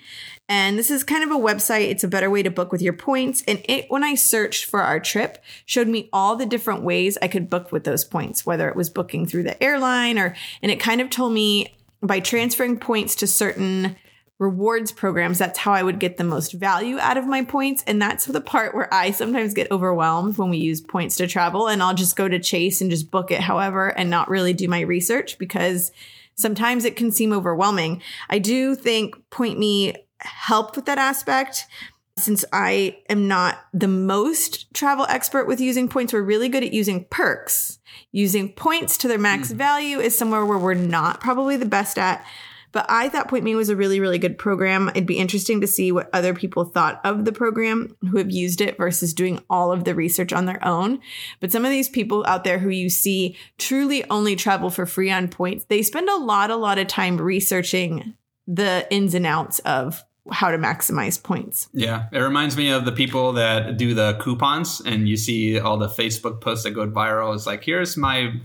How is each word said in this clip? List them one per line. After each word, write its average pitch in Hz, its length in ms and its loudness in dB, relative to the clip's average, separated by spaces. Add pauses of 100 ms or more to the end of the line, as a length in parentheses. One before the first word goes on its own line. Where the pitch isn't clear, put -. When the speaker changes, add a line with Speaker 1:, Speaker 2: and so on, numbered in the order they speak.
(500)
Speaker 1:
And 202 280 2
this 233 140 0
is 269 140 0
kind 311 180 0
of 302 80 -2
a 294 100 2
website. 214 480 2
It's 196 140 -2
a 190 40 0
better 190 220 0
way 202 140 2
to 190 80 0
book 180 220 -2
with 180 80 -2
your 185 120 2
points. 262 540 0
And 202 160 0
it, - 240 -2
when 277 160 0
I 294 120 0
searched - 500 2
for 202 160 0
our 156 180 2
trip, - 420 -2 (240)
showed 240 220 2
me 226 240 -2
all 196 240 2
the 247 100 -2
different 226 380 -2
ways 180 380 2
I 175 80 0
could 175 200 -2
book 180 220 -2
with 156 140 -2
those - 180 0
points, - 420 -4
whether 165 220 0
it - 80 -4
was 175 140 -2
booking 170 360 -4
through 175 180 -2
the - 200 -6
airline 254 560 2
or, 185 160 0 (260)
and 202 80 0
it - 120 -2
kind 226 180 2
of 254 100 -2
told 247 220 -2
me 208 460 0 (240)
by 190 180 0
transferring 240 580 0
points 226 380 -2
to 208 120 -2
certain 190 680 0 (420)
rewards 208 540 0
programs, 175 480 0
that's 185 200 -2
how 208 120 2
I 196 100 4
would 185 180 0
get 180 180 -2
the 175 80 -2
most 156 260 -2
value 196 480 -2
out - 180 2
of 254 80 -2
my 262 200 0
points. 269 420 0
And 208 140 2
that's - 240 0
the 277 160 -2
part 220 340 0
where - 180 -2
I 185 180 4
sometimes 220 420 -2
get - 180 -2
overwhelmed 180 640 2
when 185 120 0
we 175 80 0
use 160 240 0
points - 360 -2
to 180 100 0
travel, 180 420 0
and 202 120 2
I'll 180 120 4
just 185 240 2
go 196 100 2
to 180 120 2
Chase 175 420 0
and 185 100 2
just 160 180 -2
book 185 220 0
it 165 80 2
however 190 480 0 (100)
and 180 120 0
not 170 200 2
really 180 220 2
do 180 160 0
my 175 140 0
research 175 560 0
because 180 540 -2 (440)
sometimes 226 480 2
it 220 140 0
can 233 140 2
seem 220 200 2
overwhelming. 175 720 2 (280)
I 214 100 2
do 262 360 2
think 220 400 0 (140)
Point - 280 -2
Me 202 380 2 (240)
helped - 580 -2
with 262 80 -8
that 285 120 0
aspect. 269 680 0 (520)
Since - 360 0
I 196 440 0 (120)
am 208 180 2
not 180 320 2 (140)
the 190 160 2
most 196 840 0
travel 277 360 2
expert - 380 0
with 247 120 0
using 254 300 2
points, 240 240 0
we're 214 80 2
really 214 260 2
good 262 160 0
at - 100 -4
using 196 360 0
perks. - 720 -2 (320)
Using 196 420 2
points 320 460 0
to 262 80 -2
their 233 100 2
max 190 340 2
Speaker 2:
Mm. - 40 -6
Speaker 1:
value 285 440 0
is 233 180 2
somewhere 214 280 2
where 208 120 2
we're 185 180 2
not 170 440 0
probably 269 380 0
the 247 80 -2
best 202 320 0
at. 185 260 0 (500)
But - 160 -2
I 233 180 2
thought 285 220 -2
Point 233 160 0
Me 220 100 2
was 220 140 2
a 208 80 2
really, 196 240 2
really 185 160 2
good 170 200 0
program. 190 520 2
It'd 190 160 0
be 185 120 0
interesting 196 440 0
to 202 60 2
see 185 260 2
what 170 180 0
other 180 220 2
people 175 320 -2
thought 170 400 2
of 208 180 0
the 220 80 0
program 226 640 -2 (160)
who 208 60 2
have 190 140 0
used 180 280 -2
it 208 180 0
versus 175 360 0
doing 180 360 0
all 175 220 2
of 180 140 -2
the 185 100 0
research 170 380 0
on 175 120 0
their 185 200 -4
own. 190 340 0 (400)
But 180 120 -2
some 233 120 2
of 262 80 2
these 269 160 2
people 214 400 0
out 185 160 2
there 185 160 2
who 190 100 0
you 185 200 0
see 185 480 0 (200)
truly 277 520 0
only 208 260 2
travel 185 340 0
for 180 160 -2
free 190 260 0
on 185 180 0
points, - 400 -4
they 214 140 4
spend 339 260 0
a 403 80 2
lot, 214 320 2
a 226 80 0
lot 202 220 2
of 185 80 0
time 180 300 0
researching 185 960 -2 (320)
the 185 440 0
ins 196 220 2
and 175 120 2
outs 160 340 0
of 135 440 -2 (280)
how 185 180 2
to 165 80 2
maximize 156 640 -2
points. - 520 -4
Speaker 2:
Yeah. 113 400 -2
It 135 60 0
reminds 139 360 2
me 143 140 2
of 131 160 2
the 123 80 0
people 131 400 0
that 113 440 2
do 120 160 2
the 107 280 2
coupons 143 640 0
and 110 200 0
you 107 120 2
see 110 420 0
all 107 180 0
the 104 120 -2
Facebook 113 500 -4
posts 113 240 -4
that 110 80 -4
go 107 160 -4
viral. 107 480 0
It's 107 100 -8
like, 104 200 -4
"Here's 175 320 -2
my, 131 340 0 (140)